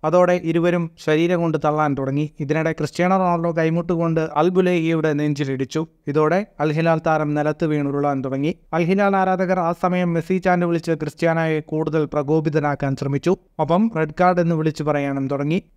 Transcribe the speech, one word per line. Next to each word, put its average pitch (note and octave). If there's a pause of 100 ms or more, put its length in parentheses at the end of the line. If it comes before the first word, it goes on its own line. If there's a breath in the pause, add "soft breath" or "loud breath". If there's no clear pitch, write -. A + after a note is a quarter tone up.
അതോടെ F3+ (140)
ഇരുവരും E3+ (220)
ശരീരം E3
കൊണ്ട് D#3
തള്ളാൻ D3+
തുടങ്ങി. C#3 (180)
ഇതിനിടെ D#3
ക്രിസ്ത്യാനോ F3
റൊണാൾഡോ E3+
കൈമുട്ടുകൊണ്ട് E3 (200)
അൽ E3
ബുലേഹിയുടെ E3
നെഞ്ചിലിടിച്ചു. C#3+ (300)
ഇതോടെ D#3 (240)
അൽ D#3
ഹിലാൽ E3
താരം D#3
നിലത്ത് D3+
വീണുരുളാൻ C#3+
തുടങ്ങി. C3+ (260)
അൽ F3
ഹിലാൽ G3
ആരാധകർ F#3
ആ E3+ (120)
സമയം F3+
മെസ്സി E3
ചാൻഡ് F3
വിളിച്ച് E3
ക്രിസ്ത്യാനോയെ D#3+ (120)
കൂടുതൽ D#3
പ്രകോപിതനാക്കാൻ D3
ശ്രമിച്ചു. C#3+ (300)
ഒപ്പം F3 (140)
റെഡ് D#3
കാർഡ് F3+
എന്ന് E3
വിളിച്ചു D#3
പറയാനും C#3
തുടങ്ങി. D3 (160)